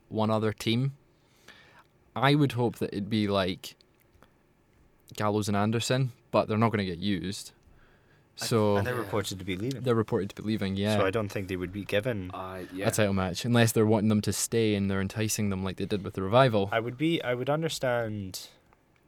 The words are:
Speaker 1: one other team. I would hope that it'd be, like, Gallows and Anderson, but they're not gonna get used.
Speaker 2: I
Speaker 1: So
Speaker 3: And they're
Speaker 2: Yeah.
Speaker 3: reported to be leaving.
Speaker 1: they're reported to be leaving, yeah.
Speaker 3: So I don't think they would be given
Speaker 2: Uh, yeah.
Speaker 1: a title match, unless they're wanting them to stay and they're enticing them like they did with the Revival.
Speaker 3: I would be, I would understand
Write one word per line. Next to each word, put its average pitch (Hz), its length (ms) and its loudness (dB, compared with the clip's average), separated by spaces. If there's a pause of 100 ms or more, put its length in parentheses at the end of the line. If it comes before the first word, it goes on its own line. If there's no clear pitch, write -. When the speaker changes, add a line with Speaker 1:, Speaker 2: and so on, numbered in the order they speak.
Speaker 1:
one 107 200 0
other 110 240 2
team. 123 400 -2 (1200)
I 135 200 4
would 147 180 4
hope 120 240 0
that - 160 -4
it'd 101 160 -6
be, 107 180 2
like, 95 480 -2 (1400)
Gallows 104 320 0
and 101 100 2
Anderson, 117 540 0 (200)
but 104 160 4
they're 110 100 0
not 113 140 4
gonna 104 140 0
get 87 140 -6
used. 95 520 -4 (920)
Speaker 2:
I - 40 -6
Speaker 1:
So 104 320 4
Speaker 3:
And 101 100 0
they're 123 80 -2
Speaker 2:
Yeah. 120 60 -4
Speaker 3:
reported 104 380 -4
to 92 60 -10
be 92 100 -4
leaving. 117 280 -6
Speaker 1:
they're 123 100 2
reported 107 380 0
to - 100 -18
be 98 60 -6
leaving, 98 280 -2
yeah. 104 220 2
Speaker 3:
So 101 80 2
I 95 60 0
don't 104 180 -2
think 98 200 -6
they 95 60 -4
would 90 160 -4
be 98 140 -8
given 101 480 -2
Speaker 2:
Uh, 92 300 -10 (100)
yeah. 98 140 -2
Speaker 1:
a - 40 2
title 104 220 2
match, 92 320 0
unless 117 260 6
they're 113 140 4
wanting 107 240 4
them 107 120 4
to 101 120 -2
stay 113 420 0
and 98 140 0
they're 98 120 0
enticing 107 480 -2
them 95 140 -2
like 95 140 -4
they 98 80 -4
did 98 180 -2
with 90 120 -8
the 95 80 -4
Revival. 110 480 4
Speaker 3:
I 113 80 0
would 123 180 -6
be, 156 260 -2
I 127 120 -2
would 123 140 -4
understand 120 960 -4 (600)